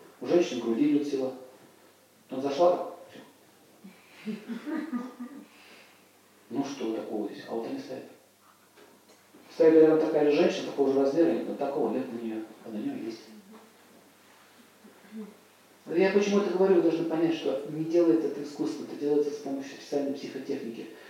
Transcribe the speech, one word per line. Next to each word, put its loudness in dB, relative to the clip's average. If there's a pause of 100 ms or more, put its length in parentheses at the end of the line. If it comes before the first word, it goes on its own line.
(220)
У -8
женщин 2
в -6
груди 2
идёт 2
сила. -2 (960)
Там -6
зашла, 2 (160)
всё. -18 (2250)
Ну -4
что -6
такого -6
здесь? -14
А -10
вот -6
они -8
стоят. -12 (1500)
Стоит 6
рядом 8
такая 2
же 4
женщина, 2
такого 2
же 4
размера, 2
но -6
такого -2
нет -4
у -10
неё, -8 (240)
а -14
на -8
неё -6
есть. -10 (2750)
Я 4
почему 4
это 0
говорю, 4
вы 6
должны 2
понять, 0
что -4
не -6
делается 4
это -6
искусственно, -6
это -12
делается 0
с -8
помощью -10
специальной -4
психотехники. -8 (220)